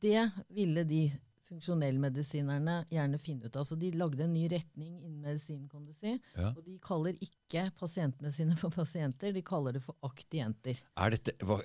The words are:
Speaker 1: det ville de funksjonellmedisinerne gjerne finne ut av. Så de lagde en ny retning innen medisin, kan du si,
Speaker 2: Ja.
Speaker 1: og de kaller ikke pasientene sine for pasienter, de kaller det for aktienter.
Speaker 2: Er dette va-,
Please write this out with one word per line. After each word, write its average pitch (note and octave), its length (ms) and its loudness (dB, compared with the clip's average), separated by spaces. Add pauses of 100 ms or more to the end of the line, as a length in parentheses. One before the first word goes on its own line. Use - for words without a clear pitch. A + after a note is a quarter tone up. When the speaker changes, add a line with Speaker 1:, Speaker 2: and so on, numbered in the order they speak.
Speaker 1:
det G#3+ 320 6 (180)
ville E3+ 340 2
de D#3 280 4 (340)
funksjonellmedisinerne D3 1400 0
gjerne D3 300 2
finne C3 260 -6
ut A#2 100 -6
av. C#3 80 0
Så D#3 140 -4
de F3+ 140 0
lagde D#3+ 320 0
en E3+ 100 2
ny E3 140 4
retning E3 540 -6
innen D#3 200 -10
medisin, D3 480 -6
kan D3 120 -16
du D3 100 -16
si, A3 260 -4 (180)
Speaker 2:
Ja. F2+ 140 2
Speaker 1:
og D#3+ 140 -8
de F#3 140 -14
kaller F3 340 -2
ikke F3 680 -4
pasientene D3 540 -2
sine D#3+ 240 4
for E3 140 0
pasienter, E3 640 -2
de F#3 100 -2
kaller C#3+ 300 0
det C3 100 -2
for D3+ 200 -12
aktienter. B2+ 760 -4 (180)
Speaker 2:
Er F#2+ 140 6
dette - 260 0 (100)
va-, G2+ 180 2